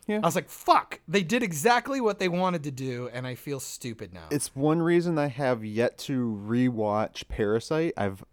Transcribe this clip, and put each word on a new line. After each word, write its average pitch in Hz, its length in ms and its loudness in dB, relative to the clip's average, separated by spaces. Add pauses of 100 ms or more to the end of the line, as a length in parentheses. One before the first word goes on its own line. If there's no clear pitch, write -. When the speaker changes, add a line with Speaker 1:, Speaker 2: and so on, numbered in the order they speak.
Speaker 1:
Yeah. 214 160 0
Speaker 2:
I 214 40 2
was 170 100 2
like, 156 120 -4
"Fuck, - 600 2
they 196 160 2
did 233 180 2
exactly 233 580 2
what 208 200 0
they 185 80 2
wanted 175 360 0
to 147 60 -6
do, 123 420 -6
and 127 140 -6
I 127 80 -6
feel 139 240 -8
stupid 110 560 -10
now." 80 160 -16
Speaker 1:
It's - 240 -2
one 151 260 4
reason 170 380 2
I 147 80 2
have 127 380 0
yet 110 340 0
to 120 480 -2
rewatch 110 840 0
Parasite. 117 680 0
I've, 95 260 -2 (100)